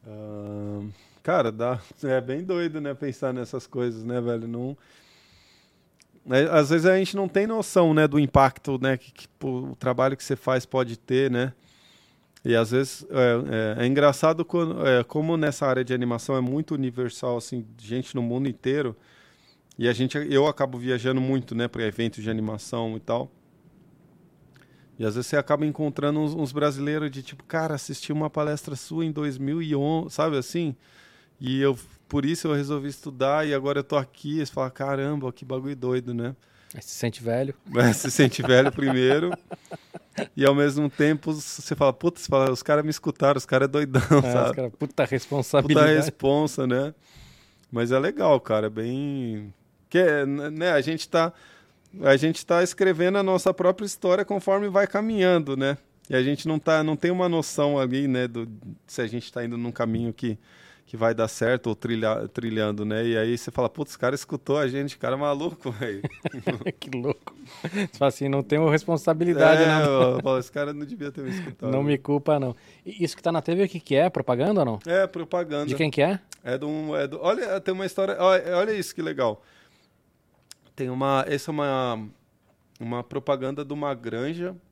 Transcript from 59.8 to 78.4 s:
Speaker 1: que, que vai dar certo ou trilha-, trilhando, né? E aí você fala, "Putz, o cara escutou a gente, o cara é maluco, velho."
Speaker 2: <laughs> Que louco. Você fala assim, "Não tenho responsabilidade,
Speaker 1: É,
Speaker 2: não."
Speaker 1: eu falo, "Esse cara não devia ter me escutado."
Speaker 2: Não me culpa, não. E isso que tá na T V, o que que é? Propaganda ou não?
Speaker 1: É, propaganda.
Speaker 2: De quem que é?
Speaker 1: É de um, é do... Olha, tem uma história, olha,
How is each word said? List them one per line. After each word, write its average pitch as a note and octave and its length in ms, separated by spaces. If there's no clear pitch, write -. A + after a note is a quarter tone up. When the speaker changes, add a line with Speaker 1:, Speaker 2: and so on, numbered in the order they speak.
Speaker 1:
que, A2 260
que - 100
vai A2+ 180
dar A2 140
certo A#2+ 400
ou A2 80
trilha-, A2 520
trilhando, A2 580
né? A2 200
E A#2 120
aí A2+ 180
você - 140
fala, A#2+ 180
"Putz, - 260
o - 40
cara B2+ 160
escutou C#3 440
a C#3+ 80
gente, C#3 300
o - 20
cara B2 160
é C#3 40
maluco, D3 520
velho." G#2+ 320
Speaker 2:
<laughs> - 480
Que C#3 160
louco. - 380
Você F#3 360
fala C#3 100
assim, C#3 200
"Não C#3 140
tenho D3 280
responsabilidade, D#3+ 920
Speaker 1:
É, E3 40
Speaker 2:
não." C#3 500
Speaker 1:
eu B2+ 60
falo, C3 160
"Esse B2 140
cara C#3+ 200
não D3 140
devia D#3+ 260
ter D3 100
me C3 80
escutado." F3 400
Speaker 2:
Não C3+ 120
me C#3+ 160
culpa, C#3+ 420
não. B2+ 140
E G3+ 180
isso D#3 120
que - 60
tá E3+ 100
na D#3+ 100
T E3 120
V, G3 100
o F#3 40
que E3 120
que - 140
é? D#3 160
Propaganda C#3+ 500
ou D3 60
não? A2 200
Speaker 1:
É, F#3 200
propaganda. E3 600
Speaker 2:
De B2+ 80
quem D3+ 160
que C#3+ 120
é? F#3 180
Speaker 1:
É B2 120
de C#3 80
um, D3+ 300
é C#3+ 120
do... C#3+ 140
Olha, G3 400
tem F#3 140
uma F#3+ 100
história, F#3+ 360
olha, F3+ 360